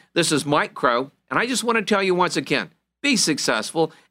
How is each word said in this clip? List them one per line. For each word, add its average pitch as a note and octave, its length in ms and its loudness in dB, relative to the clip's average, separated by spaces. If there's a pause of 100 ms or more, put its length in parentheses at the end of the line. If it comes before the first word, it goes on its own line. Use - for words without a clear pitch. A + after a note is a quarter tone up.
(140)
This E3+ 180 0
is C#3 140 0
Mike D3+ 300 0
Crow, C3 360 0 (180)
and C3 80 -2
I G#3 80 2
just B3 180 -4
want A#3 140 0
to G#3+ 60 0
tell G3 180 0
you F#3 140 0
once F3 220 2
again, C3 340 -2 (300)
be C#4 160 2
successful D3 760 0 (200)